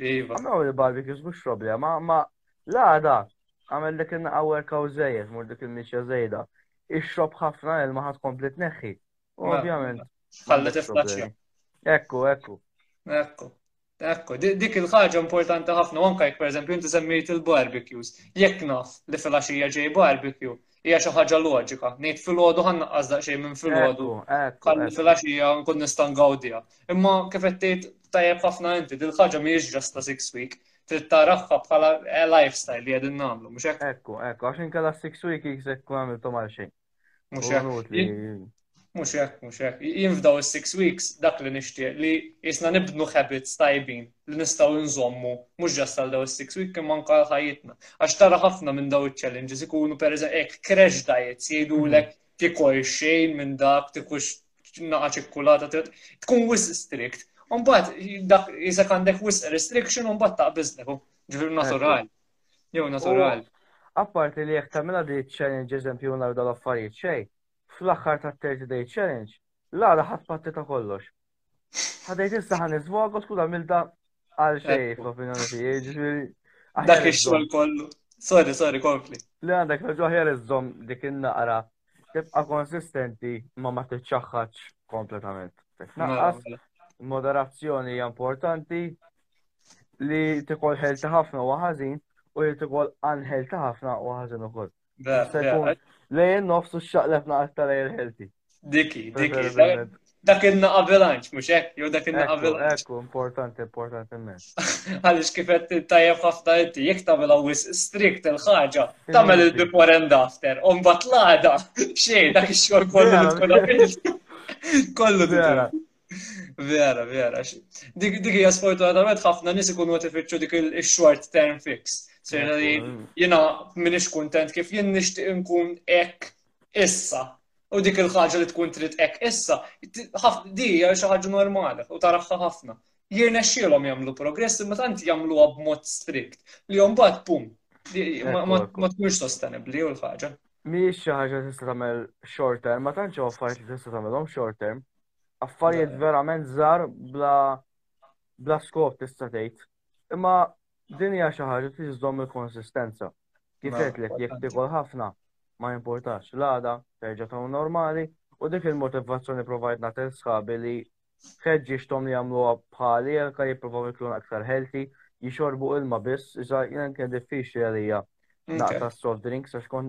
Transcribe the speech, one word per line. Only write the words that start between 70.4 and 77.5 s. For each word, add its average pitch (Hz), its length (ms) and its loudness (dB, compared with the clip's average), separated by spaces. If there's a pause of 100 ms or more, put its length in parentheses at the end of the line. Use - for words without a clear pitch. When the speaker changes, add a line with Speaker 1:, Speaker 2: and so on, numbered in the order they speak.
Speaker 2:
ta' 156 140 -10
kollox. 107 400 -6 (1000)
Ħadejt 196 360 -4
issa 180 200 -2
ħan 160 180 -2
iswagos 208 480 -4
kull 190 160 -4
għamilta 170 420 -2 (540)
għal 151 240 2
xej, 135 300 -2
Speaker 1:
Ekku. 117 100 -10
Speaker 2:
fl-opinjoni 123 480 -8
tiegħi, 127 360 -4
ġifieri, 147 400 -6 (500)
Speaker 1:
Dak 160 240 8
Speaker 2:
aħjar 165 80 4
Speaker 1:
ix-xogħol 156 380 2
Speaker 2:
iżżomm. - 60 -12